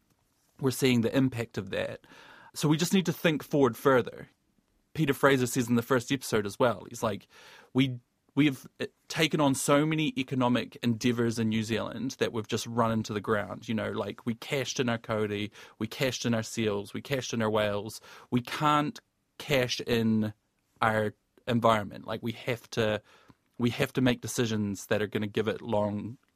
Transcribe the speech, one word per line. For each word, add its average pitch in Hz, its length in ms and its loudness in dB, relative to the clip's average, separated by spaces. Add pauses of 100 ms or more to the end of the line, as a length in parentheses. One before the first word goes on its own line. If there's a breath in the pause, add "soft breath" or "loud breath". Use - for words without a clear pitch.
(600)
we're 135 80 2
seeing 123 320 4
the 113 160 0
impact 123 400 0
of 95 140 -8
that. 98 300 -6 (540 loud breath)
So - 120 0
we 156 100 4
just 170 180 0
need 185 100 4
to 170 80 0
think 156 300 0
forward 131 340 4
further. - 500 2 (680)
Peter 147 180 0
Fraser 139 320 6
says 120 240 -2
in 123 60 4
the 117 80 2
first 123 280 0
episode 117 360 -2
as 98 100 -8
well, 113 320 2
he's - 140 -8
like, 104 240 -4 (480 loud breath)
"We, 127 240 2 (340)
we've, 139 340 2 (140)
uh, - 60 -6 (200)
taken 160 320 0
on 139 140 4
so 143 320 4
many 156 320 0
economic 123 640 0
endeavours 117 560 2
in 113 120 2
New 110 120 2
Zealand 110 560 -4
that 110 160 0
we've 110 140 -4
just - 180 -2
run 117 260 0
into 110 220 -2
the 104 80 -2
ground." 101 480 -4
You 117 60 -2
know, 104 160 -2
like, 104 340 -6
we 117 80 -2
cashed - 460 -4
in 120 100 0
our 117 80 -2
kauri, 107 540 -4 (260 loud breath)
we 110 80 -4
cashed - 400 -4
in 120 80 2
our 110 100 0
seals, 101 480 -4
we 110 120 -8
cashed 131 320 -6
in 113 80 0
our 107 80 0
whales. 107 500 -2 (300 loud breath)
We 123 100 2
can't 151 580 0 (380)
cash 127 440 0
in 110 520 0 (480)
our 110 320 2 (340)
environment. 113 600 2
Like, 113 160 -8
we 117 80 -4
have - 400 -6
to, 107 280 0 (600 soft breath)
we 120 100 2
have 135 240 -2
to 135 80 0
make 123 200 2
decisions 107 640 -4
that 104 160 0
are 104 40 -2
gonna 107 200 -4
give 104 200 -2
it 107 140 -4
long 104 560 -2 (180)